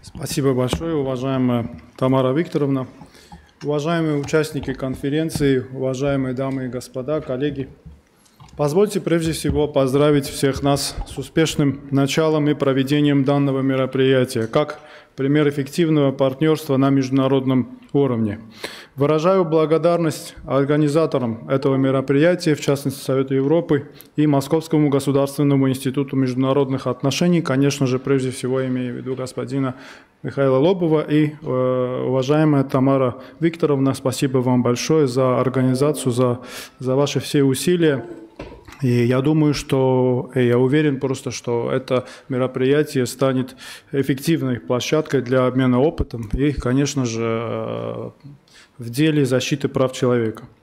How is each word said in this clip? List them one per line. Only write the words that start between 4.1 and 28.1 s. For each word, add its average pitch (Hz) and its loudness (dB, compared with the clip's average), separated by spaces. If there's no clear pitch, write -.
участники 147 -2
конференции, 139 -2
уважаемые 131 -2
дамы 135 -6
и - -8
господа, 127 -6
коллеги. 135 -6
Позвольте 185 2
прежде 160 0
всего 147 -2
поздравить 143 2
всех - -2
нас 139 0
с - -12
успешным 147 0
началом 147 2
и 151 2
проведением 139 2
данного 139 2
мероприятия, 131 2
как 147 0
пример 147 2
эффективного 147 0
партнёрства 143 0
на 139 4
международном 135 0
уровне. 117 0
Выражаю 156 2
благодарность 160 0
организаторам 139 0
этого 135 0
мероприятия, 139 2
в 147 -12
частности 139 -2
Совету 135 -2
Европы 147 0
и 151 2
Московскому 151 2
государственному 139 2
институту 135 -4
международных 131 0
отношений, 156 0
конечно 139 0
же, 127 0
прежде 131 0